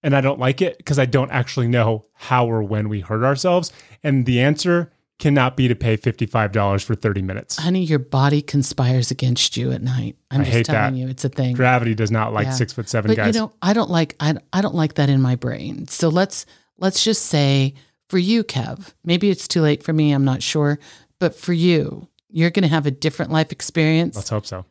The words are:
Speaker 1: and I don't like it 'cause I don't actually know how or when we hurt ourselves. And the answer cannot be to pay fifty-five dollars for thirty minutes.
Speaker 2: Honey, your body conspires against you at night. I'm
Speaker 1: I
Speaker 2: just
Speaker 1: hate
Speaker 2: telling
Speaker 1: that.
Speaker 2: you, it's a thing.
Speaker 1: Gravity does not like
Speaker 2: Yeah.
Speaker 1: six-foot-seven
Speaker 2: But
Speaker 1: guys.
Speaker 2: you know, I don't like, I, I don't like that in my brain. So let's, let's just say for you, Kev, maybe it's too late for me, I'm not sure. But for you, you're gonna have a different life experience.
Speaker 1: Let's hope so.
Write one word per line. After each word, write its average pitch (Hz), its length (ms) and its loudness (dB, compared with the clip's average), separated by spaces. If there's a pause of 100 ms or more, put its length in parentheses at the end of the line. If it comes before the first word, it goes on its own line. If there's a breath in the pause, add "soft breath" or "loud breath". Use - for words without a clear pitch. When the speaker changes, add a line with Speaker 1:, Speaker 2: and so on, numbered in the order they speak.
Speaker 1:
and 139 120 2
I 139 60 4
don't 135 180 0
like 127 220 0
it - 240 -2
'cause 139 140 0
I 135 60 4
don't 131 260 0
actually 123 360 -2
know 113 460 2
how 127 340 0
or 113 160 0
when 107 260 -2
we 104 120 -4
hurt 107 220 -4
ourselves. 175 480 0 (320 loud breath)
And 135 220 2
the 123 160 2
answer 165 500 2 (280)
cannot 135 380 2
be 127 100 2
to 120 80 2
pay 113 200 0
fifty-five 110 560 -2
dollars 98 320 0
for - 100 -4
thirty 101 300 -2
minutes. 95 340 -8
Speaker 2:
Honey, 180 260 0
your 156 160 0
body 139 440 0
conspires 131 680 0
against 123 480 -2
you 127 140 -2
at 127 100 -4
night. 123 340 -4 (140)
I'm 135 120 0
Speaker 1:
I - 20 2
Speaker 2:
just 127 140 0
Speaker 1:
hate 113 100 2
Speaker 2:
telling 113 260 0
Speaker 1:
that. 127 60 -4
Speaker 2:
you, 127 80 -4
it's 131 180 -8
a 135 40 0
thing. 127 260 -2
Speaker 1:
Gravity 123 400 2
does 107 160 0
not 110 220 0
like 107 120 0
Speaker 2:
Yeah. 131 80 -2
Speaker 1:
six-foot-seven 113 560 -2
Speaker 2:
But 220 80 4
Speaker 1:
guys. 220 160 2
Speaker 2:
you 226 80 0
know, 220 120 -6 (100)
I 190 100 2
don't 220 160 0
like, 165 300 0
I, 151 160 0 (180)
I 190 80 2
don't - 140 -2
like 156 200 0
that 143 140 2
in 135 120 4
my 127 140 2
brain. 120 520 -8
So - 220 0
let's, 185 360 -2 (320 soft breath)
let's 190 260 -2
just 214 220 0
say 139 480 2 (360 soft breath)
for 190 100 0
you, 214 240 2
Kev, 123 500 -8 (100)
maybe 180 280 2
it's 185 160 -4
too 170 140 0
late 147 220 2
for - 100 -4
me, 151 180 2
I'm 139 120 2
not 131 200 0
sure. 147 340 0 (420 loud breath)
But 170 160 -2
for - 180 -6
you, 165 540 0 (220)
you're 165 220 0
gonna 180 160 2
have 151 180 2
a 147 60 0
different 151 400 -4
life 160 200 0
experience. 160 640 -2
Speaker 1:
Let's 101 140 -8
hope 107 160 -4
so. 92 260 -12